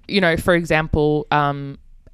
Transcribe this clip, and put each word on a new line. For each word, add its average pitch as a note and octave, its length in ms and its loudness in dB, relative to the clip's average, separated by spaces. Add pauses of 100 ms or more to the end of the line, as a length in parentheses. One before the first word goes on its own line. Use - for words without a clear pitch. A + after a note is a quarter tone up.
you G3+ 140 0
know, E3 160 2
for - 160 0
example, D#3 800 0
um, C#3+ 480 -2 (340)